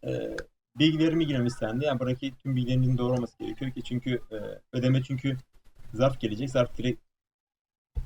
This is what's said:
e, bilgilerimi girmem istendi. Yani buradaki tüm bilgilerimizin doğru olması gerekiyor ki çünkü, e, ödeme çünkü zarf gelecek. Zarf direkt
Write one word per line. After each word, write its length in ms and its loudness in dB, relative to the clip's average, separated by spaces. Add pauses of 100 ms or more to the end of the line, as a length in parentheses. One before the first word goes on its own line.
e, 320 -4 (400)
bilgilerimi 520 4
girmem 180 2
istendi. 400 -2
Yani 140 0
buradaki 380 -4
tüm 180 -2
bilgilerimizin 420 4
doğru 160 2
olması 240 -2
gerekiyor 340 -6
ki 120 -8
çünkü, 380 -2 (100)
e, 40 -8 (360)
ödeme 320 2
çünkü 340 -4 (560)
zarf 280 2
gelecek. 280 -2
Zarf 280 2
direkt 240 -2 (1040)